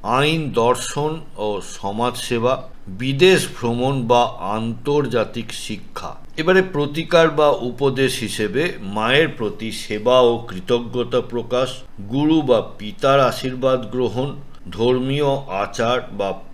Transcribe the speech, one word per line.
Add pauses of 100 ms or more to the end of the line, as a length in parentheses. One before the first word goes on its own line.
আইন,
দর্শন (180)
ও (200)
সমাজসেবা, (340)
বিদেশ
ভ্রমণ
বা (160)
আন্তর্জাতিক
শিক্ষা। (220)
এবারে
প্রতিকার
বা
উপদেশ
হিসেবে
মায়ের
প্রতি
সেবা
ও
কৃতজ্ঞতা
প্রকাশ, (400)
গুরু
বা (180)
পিতার
আশীর্বাদ
গ্রহণ, (360)
ধর্মীয় (180)
আচার (100)
বা (240)